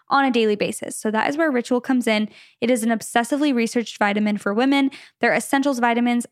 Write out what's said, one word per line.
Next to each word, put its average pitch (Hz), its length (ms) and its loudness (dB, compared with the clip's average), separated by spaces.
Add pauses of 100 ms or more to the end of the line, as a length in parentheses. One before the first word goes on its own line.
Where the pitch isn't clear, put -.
on 277 160 2
a 262 80 2
daily 214 240 2
basis. 196 400 -6
So - 160 -4
that 214 180 0
is 285 60 -4
where 320 140 2
Ritual 247 300 0
comes 247 280 0
in. 214 200 0 (320)
It 233 120 0
is 233 100 0
an 226 80 0
obsessively 247 640 0
researched 233 440 -2
vitamin 208 380 0
for 202 160 -4
women. 269 380 2 (300)
Their 233 120 2
essentials 269 460 0
vitamins 240 540 0